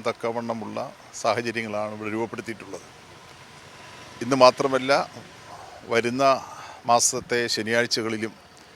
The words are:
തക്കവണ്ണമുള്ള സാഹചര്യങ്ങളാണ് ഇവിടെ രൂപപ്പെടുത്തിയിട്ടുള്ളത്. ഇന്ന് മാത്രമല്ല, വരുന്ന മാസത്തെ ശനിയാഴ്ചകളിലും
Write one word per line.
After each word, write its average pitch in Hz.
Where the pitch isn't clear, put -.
തക്കവണ്ണമുള്ള 117
സാഹചര്യങ്ങളാണ് 110
ഇവിടെ 107
രൂപപ്പെടുത്തിയിട്ടുള്ളത്. 107
ഇന്ന് 135
മാത്രമല്ല, 131
വരുന്ന 120
മാസത്തെ 120
ശനിയാഴ്ചകളിലും 113